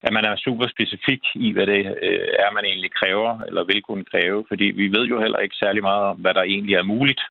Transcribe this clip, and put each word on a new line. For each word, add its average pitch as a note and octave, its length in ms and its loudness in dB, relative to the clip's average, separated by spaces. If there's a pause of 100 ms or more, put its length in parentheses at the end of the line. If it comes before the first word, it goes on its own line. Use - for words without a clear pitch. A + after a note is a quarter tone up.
at G#2+ 100 0
man G#2+ 120 2
er G#2 100 0
super B2 320 -2
specifik C3 540 -2 (140)
i, A2+ 160 2
hvad F#2+ 160 2
det, G2+ 140 4 (240)
øh, F2+ 220 0 (160)
er, G2+ 100 2
man G#2 120 -2
egentlig F#2+ 280 -4
kræver, A2 540 0
eller F2 160 -2
vil G2 180 0
kunne G2 300 -6
kræve, G2 360 0
fordi G2+ 180 0
vi G2+ 220 0
ved G#2+ 180 2
jo A#2+ 140 -2
heller A2 200 0
ikke G2+ 240 -4
særlig G#2 180 0
meget G2+ 220 0
om, G2 140 -2
hvad F#2 160 2
der F#2 100 2
egentlig G2 320 2
er F#2 180 2
muligt. C3 380 2